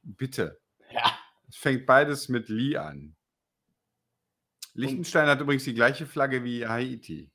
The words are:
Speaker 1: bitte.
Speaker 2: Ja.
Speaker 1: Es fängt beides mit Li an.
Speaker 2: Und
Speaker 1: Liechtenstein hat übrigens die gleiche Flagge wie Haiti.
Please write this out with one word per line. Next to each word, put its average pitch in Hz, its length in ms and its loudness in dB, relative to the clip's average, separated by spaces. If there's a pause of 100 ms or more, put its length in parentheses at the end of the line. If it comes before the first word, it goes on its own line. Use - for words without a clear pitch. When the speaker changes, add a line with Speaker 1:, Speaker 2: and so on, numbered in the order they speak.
Speaker 1:
bitte. 110 560 -8 (320)
Speaker 2:
Ja. - 200 0 (360)
Speaker 1:
Es - 100 -20
fängt 131 280 0
beides 143 440 6
mit 120 200 -4
Li 120 280 -2
an. 76 380 -12 (1600)
Speaker 2:
Und 113 60 -6
Speaker 1:
Liechtenstein 151 460 0
hat 139 140 4
übrigens 139 240 0
die 120 100 -4
gleiche 135 320 4
Flagge 135 360 -2
wie 120 240 -6
Haiti. 113 680 -6